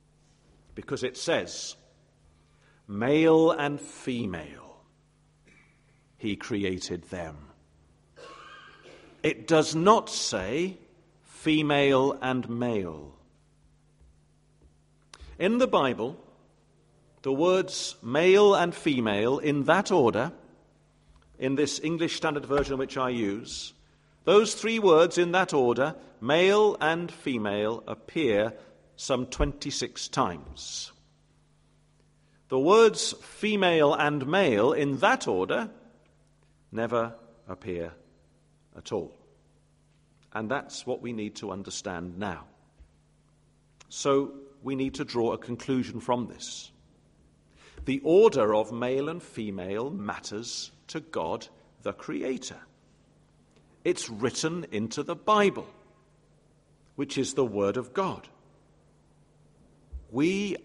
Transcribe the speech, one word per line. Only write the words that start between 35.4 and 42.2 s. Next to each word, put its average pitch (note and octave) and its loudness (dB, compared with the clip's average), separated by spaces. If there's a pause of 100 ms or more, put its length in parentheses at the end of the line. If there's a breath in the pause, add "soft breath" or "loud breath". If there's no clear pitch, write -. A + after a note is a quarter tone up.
never A#2 -4 (320)
appear F2 -10 (800)
at - -12
all. E2 -8 (1160)
And A2 -6
that's - -8
what B2 -6
we A#2+ -8
need G#2+ -8
to G#2 -8
understand F#2 -10
now. F#2 -8 (1400)